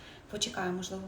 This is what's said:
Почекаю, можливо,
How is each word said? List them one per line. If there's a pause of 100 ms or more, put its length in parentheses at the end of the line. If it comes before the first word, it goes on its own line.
(300)
Почекаю,
можливо,